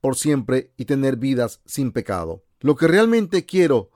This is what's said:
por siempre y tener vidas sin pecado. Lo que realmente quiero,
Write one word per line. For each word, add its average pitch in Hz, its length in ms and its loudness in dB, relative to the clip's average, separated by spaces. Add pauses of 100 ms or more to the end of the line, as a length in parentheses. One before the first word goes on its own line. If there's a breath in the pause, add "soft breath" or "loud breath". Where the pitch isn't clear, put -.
por 131 160 -2
siempre 131 600 -2
y 117 100 -10
tener 135 280 0
vidas 120 500 -4
sin 131 280 -4
pecado. 87 500 -6 (160)
Lo 143 160 2
que 160 140 2
realmente 202 580 2
quiero, 147 500 2